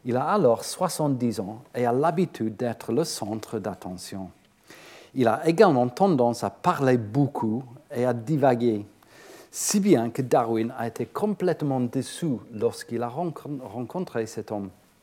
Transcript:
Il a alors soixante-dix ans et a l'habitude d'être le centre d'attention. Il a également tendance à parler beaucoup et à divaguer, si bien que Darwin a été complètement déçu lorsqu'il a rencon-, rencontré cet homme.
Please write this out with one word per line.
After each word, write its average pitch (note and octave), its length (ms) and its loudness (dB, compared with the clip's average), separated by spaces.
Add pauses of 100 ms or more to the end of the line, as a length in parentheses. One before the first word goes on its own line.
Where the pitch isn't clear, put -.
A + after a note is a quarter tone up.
Il B2 100 -2
a C#3+ 140 -2
alors D3 340 4
soixante-dix C#3 760 -2
ans G#2+ 240 -8 (100)
et B2 140 0
a A#2 40 2
l'habitude C#3+ 640 0
d'être A#2 360 -4
le C3+ 120 2
centre A2 540 -6
d'attention. F#2+ 720 -10 (840)
Il B2+ 120 4
a A2+ 200 2
également E3 400 6
tendance B2 560 2
à G2+ 60 -2
parler C#3 480 2
beaucoup A#2 680 -2 (320)
et A#2+ 80 0
à B2+ 100 2
divaguer, A#2+ 720 2 (680)
si - 280 0
bien C#3 300 4
que C3 140 -4
Darwin A#2 520 2
a A#2 120 -4
été A2+ 180 -6
complètement D#3+ 760 -2
déçu B2 580 -2 (120)
lorsqu'il A#2 520 -4
a A#2+ 60 -4
rencon-, D3 540 -8
rencontré A#2 600 -6
cet - 260 -10
homme. G2 200 -6 (320)